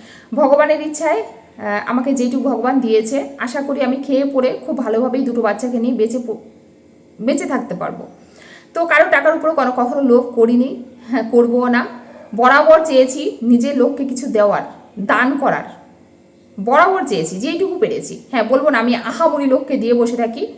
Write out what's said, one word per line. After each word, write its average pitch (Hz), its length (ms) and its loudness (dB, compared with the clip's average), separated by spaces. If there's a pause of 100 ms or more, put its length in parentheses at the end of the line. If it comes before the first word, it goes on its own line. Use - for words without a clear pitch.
(340)
ভগবানের 294 480 4
ইচ্ছায়, 311 420 -2
আহ, - 400 -18 (220)
আমাকে 254 280 -2
যেটুকু 247 360 -2
ভগবান 247 300 0
দিয়েছে, 226 580 0
আশা 247 240 -6
করি 285 220 -4
আমি 254 120 0
খেয়ে 277 300 0
পরে 262 400 -2
খুব 294 120 -6
ভালোভাবেই 233 440 -2
দুটো 233 200 -2
বাচ্চাকে 233 380 -2
নিয়ে 240 140 0
বেঁচে 220 260 -2
প-, 220 220 -8 (800)
বেঁচে 294 240 -2
থাকতে 240 300 -6
পারবো। - 320 -10 (640)
তো 330 120 -2
কারো 320 260 4
টাকার 311 240 4
উপরে 311 180 0
কোনো, 254 180 0
কখনো 254 300 -2
লোভ 240 340 2
করিনি, 240 480 2 (260)
হ্যাঁ, 226 220 -4
করবো 240 360 2
না। 247 180 0 (500)
বরাবর 302 500 6
চেয়েছি 269 560 0
নিজের 240 360 2
লোককে 277 280 0
কিছু 262 220 -8
দেওয়ার, 202 340 2 (380)
দান 240 380 0
করার, - 420 -4 (840)
বরাবর 359 420 2
চেয়েছি 185 320 -4
যেইটুকু 359 400 -4
পেরেছি। - 520 -4
হ্যাঁ, 233 120 0
বলবো 269 260 2
না 254 100 2
আমি 240 160 2
আহামরি 294 500 0
লোককে 269 320 0
দিয়ে 226 160 0
বসে 240 240 2
থাকি, 233 300 -4 (100)